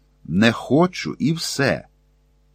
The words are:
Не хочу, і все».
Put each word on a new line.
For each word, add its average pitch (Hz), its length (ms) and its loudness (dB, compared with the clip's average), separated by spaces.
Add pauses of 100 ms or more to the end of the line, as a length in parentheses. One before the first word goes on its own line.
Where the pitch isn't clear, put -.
(260)
Не 107 260 2
хочу, 147 680 0
і 156 140 0
все». 127 540 -2 (680)